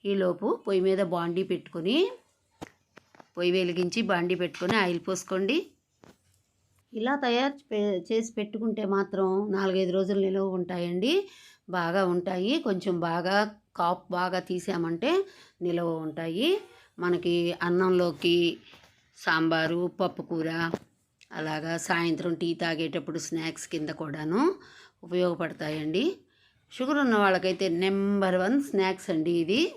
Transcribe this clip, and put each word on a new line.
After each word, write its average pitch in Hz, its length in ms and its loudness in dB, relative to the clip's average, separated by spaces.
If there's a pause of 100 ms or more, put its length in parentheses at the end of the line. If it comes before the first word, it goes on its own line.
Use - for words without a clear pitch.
ఈలోపు 196 600 0
పొయ్యి 190 160 2
మీద 190 160 4
బాండీ 175 440 0
పెట్టుకొని, 185 680 -2 (1300)
పొయ్యి 175 160 4
వెలిగించి 180 500 0
బాండీ 180 320 2
పెట్టుకొని 180 420 0
ఆయిల్ 175 320 2
పోసుకోండి. 190 640 -2 (1200)
ఇలా 247 240 0
తయారు 269 380 0 (160)
పే-, 208 300 0 (120)
చేసి 226 200 0
పెట్టుకుంటే 220 520 -4
మాత్రం 190 680 0
నాలుగైదు 190 400 2
రోజులు 196 280 2
నిలవ 196 280 0
ఉంటాయండి. 180 800 -2 (420)
బాగా 180 360 2
ఉంటాయి. 185 520 0
కొంచెం 185 420 -2
బాగా 170 360 0 (400)
కాపు 175 360 -2
బాగా 180 280 0
తీసామంటే 180 840 0 (380)
నిలవ 170 340 0
ఉంటాయి. 165 640 -2 (380)
మనకి 175 640 0
అన్నంలోకి 175 960 4 (600)
సాంబారు, 165 720 2 (100)
పప్పుకూర, 165 720 -2 (600)
అలాగా 156 440 -6
సాయంత్రం 170 580 0
టీ 170 200 -2
తాగేటప్పుడు 165 640 -4
స్నాక్స్ 160 500 -6
కింద 151 220 -4
కూడాను 160 640 -2 (480)
ఉపయోగపడతాయండి. 170 1120 -2 (560)
షుగర్ 285 260 0
ఉన్న 247 180 4
వాళ్ళకైతే 185 520 2
నెంబర్ 190 680 2
వన్ 220 280 2
స్నాక్స్ 190 480 0
అండి 160 200 0
ఇది. 175 320 2 (140)